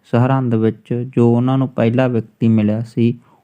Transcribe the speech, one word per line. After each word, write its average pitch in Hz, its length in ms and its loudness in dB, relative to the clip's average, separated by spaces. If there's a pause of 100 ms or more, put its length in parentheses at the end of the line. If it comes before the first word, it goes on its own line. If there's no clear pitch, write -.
(120)
ਸਰਹੰਦ 127 440 0
ਵਿੱਚ 110 500 -4 (100)
ਜੋ 117 200 4
ਉਹਨਾਂ 127 220 0
ਨੂੰ 131 120 -2
ਪਹਿਲਾ 120 380 0
ਵਿਅਕਤੀ 113 400 -4
ਮਿਲਿਆ 110 340 0
ਸੀ, 120 380 -2 (240)